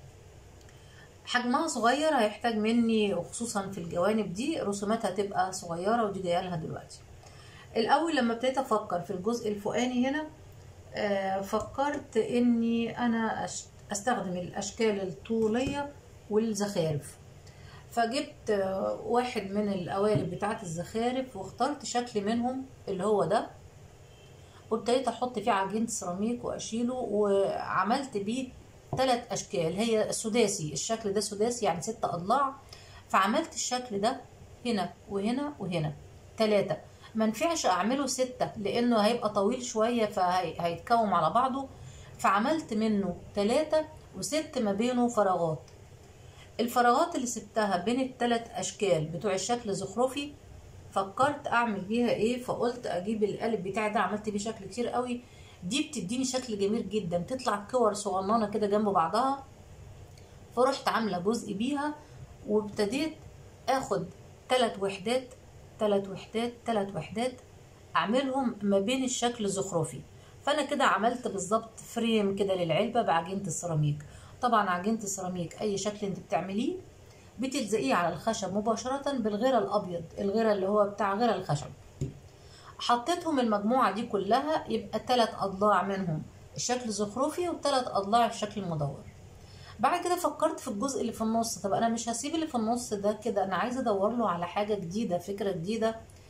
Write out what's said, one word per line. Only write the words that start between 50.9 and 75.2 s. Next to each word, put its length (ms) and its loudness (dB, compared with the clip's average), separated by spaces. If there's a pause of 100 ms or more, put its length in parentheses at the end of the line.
فكرت 560 0
اعمل 340 2
بيها 280 0
ايه، 340 0
فقلت 440 -2
اجيب 360 -2
القالب 400 0
بتاعي 260 -2
ده، 100 0
عملت 300 -2
بيه 100 -2
شكل 260 -6
كتير 220 -4
قوي. 340 -2 (420)
دي 240 0
بتديني 380 -4
شكل 340 -2
جميل 300 0
جدًا، 280 -2
بتطلع 540 -2
كور 220 4
صغننه 560 0
كده 180 0
جنب 220 2
بعضها، 540 2 (1120)
فرحت 320 2
عامله 320 0
جزء 340 -2
بيها 400 -2 (540)
وابتديت 640 0 (560)
اخد 360 0 (440)
تلات 300 2
وحدات، 480 -2 (520)
تلات 280 2
وحدات، 460 -4 (120)
تلات 300 0
وحدات، 460 -4 (540)
اعملهم 680 2
ما 180 4
بين 240 2
الشكل 460 0
زخرفي. 520 -2 (440)
فانا 200 2
كده 180 0
عملت 440 2
بالظبط 520 -2
فريم 560 2
كده 200 2
للعلبه 460 2
بعجينه 400 0
السيراميك. 560 0 (440)
طبعًا 280 4
عجينه 280 0
السيراميك 640 -6